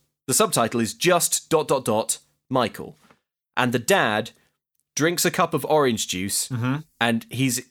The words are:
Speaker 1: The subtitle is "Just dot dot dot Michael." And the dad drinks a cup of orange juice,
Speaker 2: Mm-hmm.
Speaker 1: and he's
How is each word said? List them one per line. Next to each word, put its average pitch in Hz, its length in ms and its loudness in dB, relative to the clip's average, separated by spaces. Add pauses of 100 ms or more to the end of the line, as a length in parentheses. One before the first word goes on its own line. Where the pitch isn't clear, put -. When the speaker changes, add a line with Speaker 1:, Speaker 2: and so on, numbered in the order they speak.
(280)
Speaker 1:
The 135 60 -2
subtitle 120 460 2
is 113 140 -2
"Just - 560 0
dot 156 180 2
dot 139 160 0
dot 110 360 0 (300)
Michael." 120 460 -2 (600)
And 123 160 0
the 123 60 2
dad 117 520 2 (640)
drinks 170 300 0
a 180 60 2
cup 175 220 0
of 143 120 -2
orange 139 420 2
juice, 95 400 -4
Speaker 2:
Mm-hmm. 127 280 -2 (260)
Speaker 1:
and 117 280 0
he's 127 420 -2